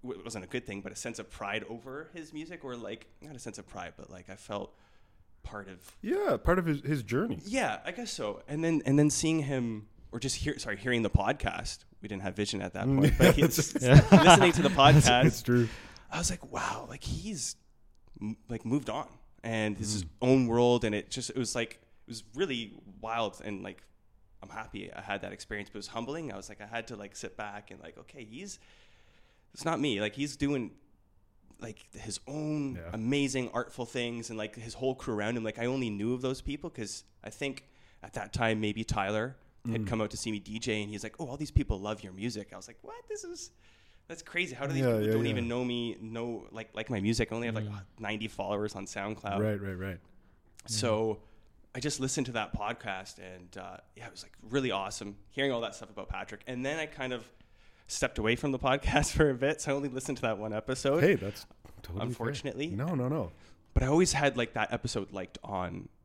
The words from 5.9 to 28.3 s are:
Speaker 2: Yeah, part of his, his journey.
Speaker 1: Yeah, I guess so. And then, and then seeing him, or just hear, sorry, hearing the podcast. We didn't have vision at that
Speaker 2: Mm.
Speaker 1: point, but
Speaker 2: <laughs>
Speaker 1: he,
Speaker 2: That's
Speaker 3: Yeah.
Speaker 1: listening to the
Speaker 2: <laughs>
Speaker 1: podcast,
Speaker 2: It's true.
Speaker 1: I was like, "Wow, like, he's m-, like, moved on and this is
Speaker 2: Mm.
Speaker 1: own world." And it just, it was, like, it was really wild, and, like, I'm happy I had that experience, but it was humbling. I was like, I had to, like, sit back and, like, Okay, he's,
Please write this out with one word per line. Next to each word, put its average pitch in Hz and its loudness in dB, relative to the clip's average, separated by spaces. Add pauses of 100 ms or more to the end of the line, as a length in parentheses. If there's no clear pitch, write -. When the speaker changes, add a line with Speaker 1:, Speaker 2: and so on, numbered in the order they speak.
Speaker 2:
Yeah, 320 0
part 175 4
of 175 0
his, 151 0
his 139 -2
journey. 135 -2
Speaker 1:
Yeah, 202 -2
I - -8
guess 240 -10
so. 104 -6
And 151 -2
then, 165 4
and 139 6
then 147 8
seeing 160 2
him, 120 -2 (220)
or 117 -8
just 131 -2
hear, - -2
sorry, 101 -6
hearing 120 2
the 104 2
podcast. - 0 (200)
We 104 -10
didn't 98 -6
have 95 -4
vision 104 -2
at 92 -6
that 98 -2
Speaker 2:
Mm. 135 4
Speaker 1:
point, 143 6
but - 8
Speaker 2:
<laughs> - 4
Speaker 1:
he, - 6
Speaker 2:
That's - 2
Speaker 3:
Yeah. 131 12 (220)
Speaker 1:
listening 175 12
to 170 2
the 143 6
Speaker 2:
<laughs> - 6
Speaker 1:
podcast, 135 10
Speaker 2:
It's - 2
true. 120 6 (420)
Speaker 1:
I - -6
was 175 0
like, - -8
"Wow, - -4
like, - -12
he's 185 -6 (680)
m-, 107 -6 (120)
like, 113 -6
moved 123 0
on 123 -4 (360)
and 110 0
this 104 -4
is 98 -2
Speaker 2:
Mm. 80 -10 (140)
Speaker 1:
own 127 6
world." 120 6
And 107 0
it - -4
just, 131 -6
it - -6
was, 123 -2
like, 117 -4 (320)
it - -16
was 110 -12 (100)
really 123 -4 (280)
wild, 110 -2
and, 98 -8
like, 98 -12 (600)
I'm 98 -18
happy 101 -12
I - -14
had 101 -4
that 95 -8
experience, 101 -10
but - -14
it - -8
was 101 -12
humbling. 135 -8
I 98 -12
was 98 -14
like, 107 -18
I 104 -14
had 113 -8
to, 120 -12
like, 101 -14
sit - -12
back 104 -12
and, 92 -18
like, - -18
Okay, - -18
he's, 170 -14 (960)